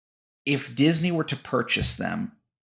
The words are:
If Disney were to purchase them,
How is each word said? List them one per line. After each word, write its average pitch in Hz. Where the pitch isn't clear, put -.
If 135
Disney 160
were 160
to -
purchase -
them, 87